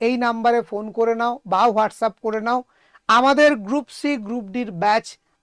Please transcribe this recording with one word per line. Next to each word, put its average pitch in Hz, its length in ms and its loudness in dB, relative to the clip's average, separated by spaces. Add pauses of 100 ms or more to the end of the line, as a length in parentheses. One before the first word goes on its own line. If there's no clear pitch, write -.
এই 240 160 0
নাম্বারে 233 460 0
ফোন 214 300 -8
করে 226 220 0
নাও 240 320 -4
বা 190 200 2
WhatsApp 214 460 0 (100)
করে 220 180 -4
নাও। 247 240 -2 (440)
আমাদের 277 480 6
গ্রুপ 226 320 -4
সি, 285 280 -4
গ্রুপ 220 280 -8
ডির 208 260 -8
ব্যাচ 208 480 0 (240)